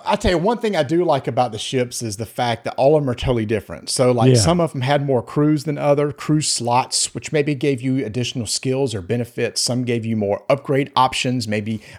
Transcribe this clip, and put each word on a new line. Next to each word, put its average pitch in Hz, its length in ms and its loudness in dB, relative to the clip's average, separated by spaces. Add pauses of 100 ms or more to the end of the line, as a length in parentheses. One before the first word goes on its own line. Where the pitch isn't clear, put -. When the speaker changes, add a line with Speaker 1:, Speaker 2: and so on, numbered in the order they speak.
Speaker 1:
I 208 100 0
tell 202 140 0
you, 175 80 2
one 208 220 0
thing 208 160 -2
I 156 80 2
do 165 200 2
like 147 240 0
about 123 240 0
the 107 60 -10
ships 123 460 -4
is 104 140 -6
the 113 100 -6
fact 120 360 -2
that 120 140 -8
all 139 180 6
of 151 60 4
them 135 80 -2
are 120 60 -2
totally 117 320 -2
different. 98 420 -4
So, 127 220 2
like, 120 180 6
Speaker 2:
Yeah. 127 100 6
Speaker 1:
some 165 220 2
of 165 120 0
them 135 80 -4
had 143 220 2
more 131 200 0
crews 151 400 2
than 147 160 -4
other 147 320 2
crew 151 300 0
slots, - 760 0
which - 160 -10
maybe 147 240 0
gave 131 260 0
you 131 240 0
additional 117 400 -4
skills 131 480 -2
or 101 80 -6
benefits. 117 580 -4
Some 127 260 -2
gave 117 200 -2
you 113 100 -2
more 101 320 -2
upgrade 139 480 0
options, 127 520 0
maybe 107 340 -4 (180)